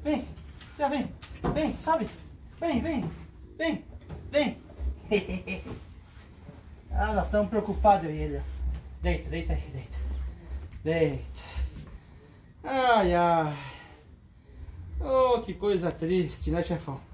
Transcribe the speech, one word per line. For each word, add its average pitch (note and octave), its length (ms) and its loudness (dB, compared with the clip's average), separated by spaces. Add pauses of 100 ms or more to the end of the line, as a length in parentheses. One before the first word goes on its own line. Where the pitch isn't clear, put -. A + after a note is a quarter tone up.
vem. D4 240 0 (460)
Aqui, D4 100 -2
ó, C#4 60 4
vem. C#4 200 0 (440)
Vem, D4 240 0
sobe. D#4+ 320 2 (500)
Vem, D#4 220 2
vem. A#3 440 -4 (320)
Vem, D#4 260 0 (480)
vem. - 260 2 (520)
<laughs> F#3 760 -2 (1120)
Ah, G#3+ 140 2
nós G3+ 140 2
estamos G#3 240 2
preocupados, G3+ 560 6
eu D3+ 60 -2
e D3+ 60 -4
ele. D3 240 -4 (600)
Deita, F3 280 0
deita E3 220 -4
aí, - 100 0 (120)
deita. - 240 -10 (840)
Deita. D3+ 600 0 (1200)
Ai, A#3+ 500 4
ai. E3 440 6 (1400)
Oh, B3+ 400 6
que G3 120 -6
coisa F3+ 380 2
triste, E3 600 0
né, E3+ 120 2
chefão? D3+ 380 -4 (120)